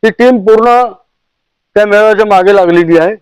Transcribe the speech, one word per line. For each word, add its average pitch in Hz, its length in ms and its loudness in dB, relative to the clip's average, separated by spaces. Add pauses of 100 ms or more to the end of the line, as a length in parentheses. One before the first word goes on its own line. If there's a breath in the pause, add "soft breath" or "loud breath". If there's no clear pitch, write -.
ती 220 80 0
टीम 240 340 -2
पूर्ण 226 480 0 (800)
त्या 208 120 0
मेळाव्याच्या 208 400 0
मागे 196 300 0
लागलेली 170 420 0
आहे 185 240 -2